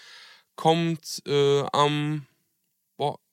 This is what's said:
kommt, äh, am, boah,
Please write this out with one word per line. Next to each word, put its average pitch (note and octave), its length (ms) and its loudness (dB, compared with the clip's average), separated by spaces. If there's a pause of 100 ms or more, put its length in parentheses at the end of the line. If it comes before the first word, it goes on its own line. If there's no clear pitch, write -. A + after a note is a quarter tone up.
(560)
kommt, E3 680 -2
äh, C#3+ 360 2 (100)
am, D3 560 0 (720)
boah, C#3+ 200 -4 (160)